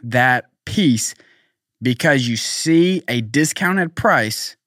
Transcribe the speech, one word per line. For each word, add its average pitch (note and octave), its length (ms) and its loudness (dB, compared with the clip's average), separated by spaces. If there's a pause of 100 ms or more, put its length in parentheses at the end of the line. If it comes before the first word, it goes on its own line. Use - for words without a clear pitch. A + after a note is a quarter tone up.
that B2 460 0 (160)
peace, C#3 500 0 (640)
because B2+ 460 0
you A#2 80 -2
see E3 720 0
a A#2+ 140 -2
discounted E3 720 -2
price. C3 720 -2